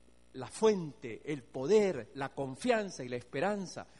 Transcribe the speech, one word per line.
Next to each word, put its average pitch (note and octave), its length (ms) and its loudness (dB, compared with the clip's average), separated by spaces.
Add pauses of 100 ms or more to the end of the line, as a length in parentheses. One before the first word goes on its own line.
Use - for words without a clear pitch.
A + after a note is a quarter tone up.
(340)
la B2+ 140 -8
fuente, D#3+ 760 2
el C#3+ 180 -4
poder, D#3 720 2
la C3+ 160 -4
confianza F3+ 760 -2
y B2 60 -8
la B2 80 -4
esperanza E3+ 680 -4 (140)